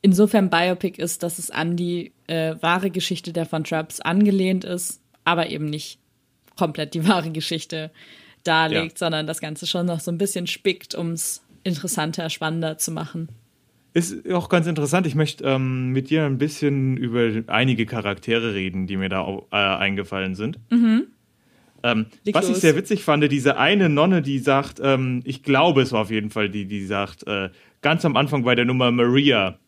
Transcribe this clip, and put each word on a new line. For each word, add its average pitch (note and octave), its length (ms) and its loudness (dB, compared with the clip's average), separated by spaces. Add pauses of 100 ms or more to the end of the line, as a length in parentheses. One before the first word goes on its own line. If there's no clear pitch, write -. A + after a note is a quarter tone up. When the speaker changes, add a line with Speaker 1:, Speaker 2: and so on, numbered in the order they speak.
Speaker 1:
insofern G3+ 480 4
Biopic F3+ 500 0
ist, E3+ 220 -6
dass E3+ 160 -6
es - 100 -10
an E3+ 260 -2
die, F3 360 -4 (160)
äh, D#3+ 340 -2
wahre F3+ 300 0
Geschichte F3+ 420 -6
der E3 140 -2
Von D#3+ 160 -4
Trapps D#3 360 -4
angelehnt F#3 640 2
ist, F3+ 360 -8 (240)
aber E3+ 240 2
eben D3+ 160 -6
nicht D3+ 320 -8 (580)
komplett D#3 380 -2
die D#3+ 120 -2
<laughs> - 20 6
wahre E3+ 240 2
Geschichte D#3 580 -6 (540)
darlegt, D#3+ 560 2
Speaker 2:
Ja. F3 80 -2
Speaker 1:
sondern D#3 200 -2
das D#3+ 140 -6
Ganze D#3 240 -10
schon F3 220 -2
noch E3+ 120 -2
so F3 120 -6
ein E3 80 -4
bisschen F#3+ 260 -2
spickt, - 480 -4
um's E3 500 -6 (200)
interessanter, E3 680 -4
spannender D#3+ 480 -4
zu - 140 -6
machen. D#3+ 380 -8 (640)
Speaker 2:
Ist E3+ 380 -2
auch F3 180 -2
ganz E3+ 180 4
interessant. D#3+ 400 0
Ich C#3 80 -4
möchte, D#3 280 -2
ähm, C3 480 -2
mit C3+ 200 -2
dir D#3 140 2
ein C3+ 120 0
bisschen C#3 600 0
über A#2 340 0 (160)
einige A#2 400 2
Charaktere A2+ 680 -2
reden, F#2+ 320 -4
die F#2+ 100 -6
mir F#2+ 140 -2
da F#2+ 120 -2
au-, F#2+ 300 -8
äh, F#2+ 40 -6
eingefallen G2 800 -2
sind. A2+ 240 -8 (100)
Speaker 1:
Mhm. A#3 380 4 (760)
Speaker 2:
Ähm, A2 220 2 (180)
Speaker 1:
Leg G3+ 120 -2
Speaker 2:
was - 100 4
ich A3+ 60 2
Speaker 1:
los. F#3+ 100 0
Speaker 2:
sehr D#3 140 6
witzig G3 280 -2
fand, D3 280 4
diese C#3 260 2
eine F3 320 4
Nonne, D#3+ 320 4
die C#3 180 -2
sagt, C#3 440 0
ähm, C3 420 2
ich C3 160 -8
glaube, C#3 400 4
es A#2+ 120 2
war A2 80 2
auf G#2 100 -4
jeden G#2+ 180 -2
Fall G#2 200 -2
die, G2+ 160 -6
die G2 200 -8
sagt, G2 420 -4
äh, G2 220 -4 (320)
ganz D#3+ 240 4
am - 120 2
Anfang C#3 260 2
bei B2 120 4
der A#2+ 100 2
Nummer B2+ 260 2
Maria A#2+ 680 4 (100)